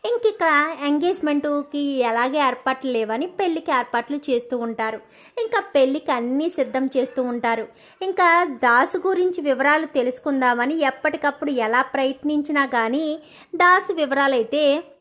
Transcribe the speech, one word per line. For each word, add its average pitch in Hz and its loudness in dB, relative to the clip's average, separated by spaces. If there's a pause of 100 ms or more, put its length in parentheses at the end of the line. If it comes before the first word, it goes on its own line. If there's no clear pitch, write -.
ఇంక 466 -2
ఇక్కడ 320 2
ఎంగేజ్‌మెంట్‌కి 294 0
ఎలాగే 262 0
ఏర్పాట్లు 262 -2
లేవని 226 -2
పెళ్ళికి 339 -2
ఏర్పాట్లు 247 -2
చేస్తూ 254 -4
ఉంటారు. 226 -4 (420)
ఇంకా 440 0 (120)
పెళ్ళికి 277 2
అన్నీ 254 0
సిద్ధం 262 -2
చేస్తూ 254 -2
ఉంటారు. 233 -2 (340)
ఇంకా 359 4
దాసు 254 2
గురించి 359 0
వివరాలు 285 2
తెలుసుకుందామని 254 0
ఎప్పటికప్పుడు 294 -2
ఎలా 240 0
ప్రయత్నించినా 277 -2
కానీ 254 -2 (360)
దాసు 370 4
వివరాలైతే 277 2 (180)